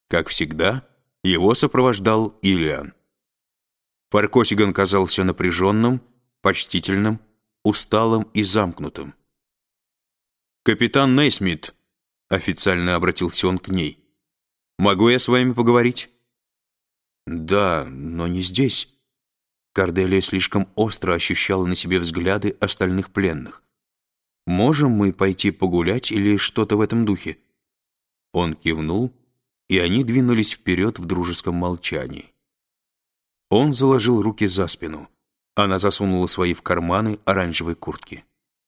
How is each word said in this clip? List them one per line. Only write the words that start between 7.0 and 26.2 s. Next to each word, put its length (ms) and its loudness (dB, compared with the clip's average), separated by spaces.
усталым 600 2
и 100 0
замкнутым. 720 -4
"Капитан 520 2
Нейсмит", 600 0
официально 640 0
обратился 520 -2
он 120 -2
к 100 -14
ней, 340 -6
"могу 320 4
я 100 4
с 80 0
вами 260 4
поговорить?" 560 2
"Да, 640 0
но 380 -8
не 140 -2
здесь". 540 -2
Корделия 480 0
слишком 540 -2
остро 380 -2
ощущала 520 -2
на 100 -2
себе 240 0
взгляды 600 -2
остальных 520 -2
пленных. 520 -4
"Можем 460 2
мы 220 2
пойти 380 0
погулять 600 -2
или 260 2